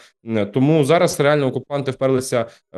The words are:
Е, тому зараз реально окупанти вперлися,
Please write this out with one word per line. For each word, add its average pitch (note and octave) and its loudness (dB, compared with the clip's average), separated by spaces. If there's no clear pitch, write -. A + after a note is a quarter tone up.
Е, G#2 0
тому C#3 2
зараз E3 2
реально D3 2
окупанти C3+ -6
вперлися, B2+ -2